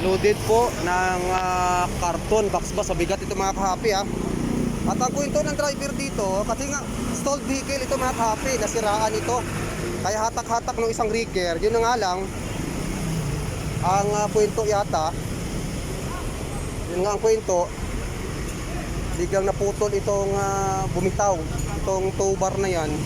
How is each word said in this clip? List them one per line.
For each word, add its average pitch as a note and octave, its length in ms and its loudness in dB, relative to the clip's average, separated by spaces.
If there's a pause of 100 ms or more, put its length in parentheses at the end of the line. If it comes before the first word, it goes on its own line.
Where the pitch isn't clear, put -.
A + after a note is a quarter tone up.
Loaded F#3+ 400 4
po A#3 240 4 (160)
ng, F3+ 380 2 (100)
ah, F3+ 560 2 (160)
karton, F#3 480 2
box F3 240 -2
ba, G3+ 80 0
sa F#3+ 80 -2
bigat F3 320 0
ito, G#3+ 80 -4
mga G3 240 0
kahapi, F#3+ 400 0
ah. G3 80 0 (800)
At - 160 0
ang B3+ 160 0
kwento C#4+ 240 0
ng D4+ 160 0
driver C#4+ 400 -2
dito, G#3+ 480 0
kasi C#4 240 -2
nga, C#4 160 -4 (320)
stalled C#4 320 0
vehicle C4+ 320 -2
ito, C4 160 -2
mga B3+ 200 0
kahapi, A3+ 440 0
nasiraan G#3+ 560 0
ito. A#3 220 0 (680)
Kaya G#3+ 240 0
hatak-hatak A#3 480 -2
ng A3+ 160 0
isang A3+ 160 0
wrecker, F#3+ 560 0
yun G#3+ 80 4
na A3+ 160 4
nga B3 80 4
lang, F#3+ 240 0 (1700)
ang, G3 240 4
ah, G#3 160 2
kwento G#3 400 2
yata, F3+ 480 2 (1800)
yun F3+ 160 0
nga G#3 80 2
ang G3+ 80 -4
kwento, G#3+ 480 4 (1400)
biglang F3+ 320 2
naputol G3+ 480 0
itong, G3 400 2
ah, G3 560 2
bumitaw, F#3 480 2 (400)
itong F#3+ 400 0
tow G3 160 4
bar F#3+ 240 0
na G3 80 2
yan. D#3+ 240 0 (140)